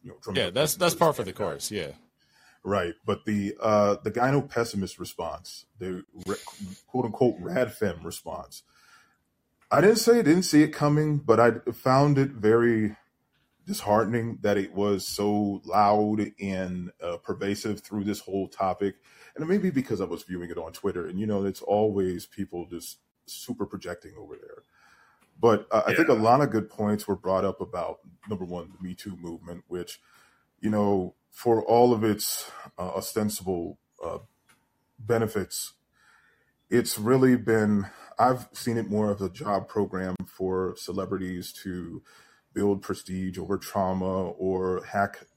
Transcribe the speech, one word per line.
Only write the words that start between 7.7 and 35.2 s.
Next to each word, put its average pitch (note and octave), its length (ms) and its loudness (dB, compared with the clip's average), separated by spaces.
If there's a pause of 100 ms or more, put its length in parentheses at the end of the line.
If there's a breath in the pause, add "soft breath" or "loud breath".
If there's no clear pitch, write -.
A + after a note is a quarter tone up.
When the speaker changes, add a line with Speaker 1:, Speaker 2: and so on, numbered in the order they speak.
Speaker 1:
fem E2 300 -4
response. - 600 -12 (1080 soft breath)
I B2+ 80 4
didn't G#3+ 180 6
say A#3 220 6
I - 20 4
didn't E3+ 220 6
see D3+ 200 6
it D3 60 4
coming, D3 500 2
but A2+ 200 4
I A#2 320 4
found C3+ 460 4
it C3+ 140 2
very A2+ 680 4 (680)
disheartening A2+ 760 0
that G2+ 160 2
it G2 160 -4
was G2+ 340 0
so G#2 580 0
loud G#2 640 2 (100)
and, F#2 500 -6 (100)
uh, E2+ 160 -6
pervasive G2+ 640 -4
through G#2 240 -8
this G2+ 160 -4
whole F#2+ 280 -6
topic. F#2+ 480 -2 (380 loud breath)
And D3+ 100 -8
it D#3+ 40 -6
may F#3+ 100 2
be F#3 120 0
because B2+ 320 -2
I F#2 40 -2
was E2+ 180 -8
viewing F2 260 -8
it E2+ 80 -8
on E2 160 -10
Twitter, F2+ 340 -4
and, F#2 120 -6
you G#2+ 60 -2
know, G2+ 200 0
it's G2 160 -4
always G2 640 0
people F2 400 -10
just E2+ 320 -14 (300)
super - 380 -8
projecting F2+ 520 -12
over - 180 -16
there. - 280 -20 (760 soft breath)
But, A2 320 4
uh, A2 160 4
I - 80 2
think D#3+ 140 4
a C3+ 40 8
Speaker 3:
Yeah. A2 80 4
Speaker 1:
lot A#2+ 200 6
of B2+ 100 2
good G#2+ 180 0
points G#2 380 -2
were G2+ 80 -2
brought F#2+ 300 0
up F#2+ 160 -4
about, F2 380 -6 (300)
number F#2 160 -6
one, F2 280 -12
the F2+ 100 -16
Me F2+ 100 -10
Too F#2+ 220 -12
movement, E2+ 520 -14
which, F2 340 -10 (580 soft breath)
you G#2+ 100 -2
know, G2+ 460 2 (140)
for A2+ 340 2
all A#2+ 300 6
of A2 100 0
its, - 480 -2 (260 loud breath)
uh, F2+ 120 -6
ostensible, F#2+ 880 -4 (240)
uh, E2+ 140 -8 (840)
benefits, G#2+ 720 -2 (960 soft breath)